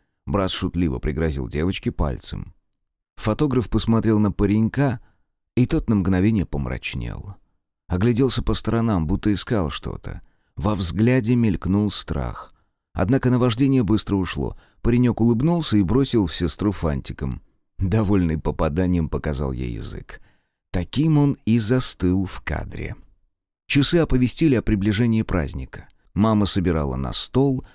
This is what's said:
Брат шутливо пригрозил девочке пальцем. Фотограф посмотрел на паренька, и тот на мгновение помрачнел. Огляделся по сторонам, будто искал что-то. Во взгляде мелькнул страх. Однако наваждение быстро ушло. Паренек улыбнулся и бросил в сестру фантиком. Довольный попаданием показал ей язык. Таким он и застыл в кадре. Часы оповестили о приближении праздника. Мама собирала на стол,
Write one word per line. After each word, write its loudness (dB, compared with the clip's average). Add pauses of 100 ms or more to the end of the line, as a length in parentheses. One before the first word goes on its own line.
(260)
Брат 0
шутливо -2
пригрозил -4
девочке -4
пальцем. -6 (640)
Фотограф 0
посмотрел 2
на 2
паренька, 2 (540)
и 4
тот -2
на 2
мгновение 2
помрачнел. -8 (500)
Огляделся 0
по 0
сторонам, 0
будто 0
искал -2
что-то. -10 (340)
Во 0
взгляде 2
мелькнул 2
страх. -8 (380)
Однако 2
наваждение 2
быстро 0
ушло. -4 (260)
Паренек 2
улыбнулся 2
и 4
бросил 2
в -6
сестру -2
фантиком. -6 (360)
Довольный 2
попаданием 0
показал -4
ей -6
язык. -12 (500)
Таким 2
он 2
и 2
застыл 0
в -12
кадре. -8 (720)
Часы 2
оповестили 2
о 2
приближении 2
праздника. -6 (240)
Мама 4
собирала 0
на -6
стол, 0 (100)